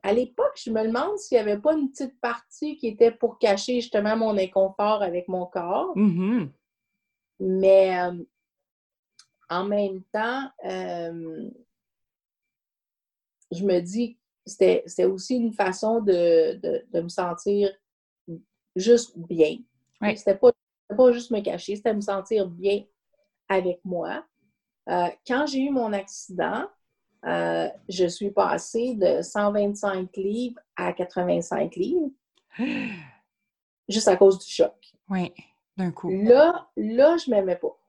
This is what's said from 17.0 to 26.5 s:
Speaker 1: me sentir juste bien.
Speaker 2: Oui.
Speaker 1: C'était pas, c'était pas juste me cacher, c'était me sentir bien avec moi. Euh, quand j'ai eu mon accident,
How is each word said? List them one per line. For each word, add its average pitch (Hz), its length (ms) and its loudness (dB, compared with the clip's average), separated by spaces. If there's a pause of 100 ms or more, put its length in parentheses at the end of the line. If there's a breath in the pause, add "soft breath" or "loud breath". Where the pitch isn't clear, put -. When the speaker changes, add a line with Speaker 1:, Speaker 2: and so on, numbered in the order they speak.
Speaker 1:
me 175 80 -8
sentir 196 600 -2 (1040)
juste 226 420 2
bien. 165 400 2 (440)
Speaker 2:
Oui. 208 160 0
Speaker 1:
C'était 196 200 2
pas, 240 140 6 (320)
c'était 208 140 -8
pas 254 140 8
juste 240 200 -4
me 214 100 -2
cacher, 185 340 -6
c'était 214 180 -2
me 208 80 -2
sentir 196 460 -2
bien 196 360 -2 (680)
avec 180 340 0
moi. 180 400 -6 (640)
Euh, 175 200 0 (180)
quand 262 200 0
j'ai 269 120 -4
eu 277 120 0
mon 233 220 -2
accident, 190 720 -6 (580)